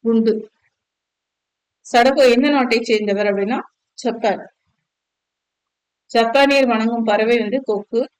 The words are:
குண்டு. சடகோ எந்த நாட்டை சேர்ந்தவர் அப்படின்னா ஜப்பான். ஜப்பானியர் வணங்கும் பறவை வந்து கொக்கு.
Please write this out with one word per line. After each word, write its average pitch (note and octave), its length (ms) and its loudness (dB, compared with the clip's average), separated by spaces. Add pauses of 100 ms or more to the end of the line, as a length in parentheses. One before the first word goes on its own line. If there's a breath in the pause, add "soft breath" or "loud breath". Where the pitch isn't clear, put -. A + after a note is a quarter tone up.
குண்டு. A3+ 480 -2 (1400)
சடகோ C4 420 4
எந்த C#4 160 2
நாட்டை A#3+ 320 0
சேர்ந்தவர் G#3 440 -2
அப்படின்னா G3+ 340 -2 (340)
ஜப்பான். A3+ 560 -4 (1600)
ஜப்பானியர் C4+ 600 0
வணங்கும் A3+ 380 -2
பறவை A3 340 0
வந்து A3 240 -4
கொக்கு. A3+ 460 -4 (120)